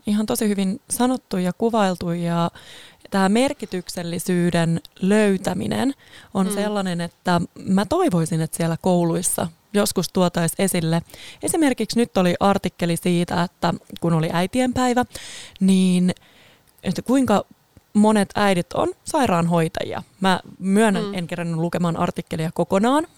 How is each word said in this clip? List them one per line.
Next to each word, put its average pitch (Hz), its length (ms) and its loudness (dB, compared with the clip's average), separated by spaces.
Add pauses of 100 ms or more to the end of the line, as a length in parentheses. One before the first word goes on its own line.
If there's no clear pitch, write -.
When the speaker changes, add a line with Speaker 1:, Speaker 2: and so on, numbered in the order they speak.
Speaker 1:
ihan 214 200 0
tosi 233 220 0
hyvin 196 320 -2 (100)
sanottu 247 460 -2
ja 180 160 -2
kuvailtu, 196 580 0
ja 170 400 -2 (600)
tää 190 180 2
merkityksellisyyden 175 1500 0 (200)
löytäminen 202 920 0 (400)
on 190 120 2
Speaker 2:
Mm. 208 80 -4
Speaker 1:
sellainen, 202 460 -2
että 170 400 -2 (140)
mä 190 320 0
toivoisin, 185 540 0
että 160 160 -4
siellä 165 260 -2
kouluissa 175 640 0 (300)
joskus 202 360 0
tuotais 175 460 0
esille. 170 440 0 (400)
Esimerkiksi 285 560 0
nyt 233 180 0
oli 180 240 4
artikkeli 185 560 0
siitä, 175 460 0
että - 320 -2 (260)
kun 170 120 0
oli 160 200 2
äitienpäivä, 247 720 0 (560)
niin 185 540 4 (680)
että 175 200 -6
kuinka 233 420 2 (480)
monet 208 420 4
äidit 196 400 0
on - 140 0 (160)
sairaanhoitajia. 170 1000 0 (180)
Mä 190 200 2 (180)
myönnän, 190 460 2
Speaker 2:
Mm. 202 100 -8
Speaker 1:
en 175 120 -6
kerännyt 170 340 -6
lukemaan 170 360 -2
artikkelia 170 580 -4
kokonaan, 240 520 2 (120)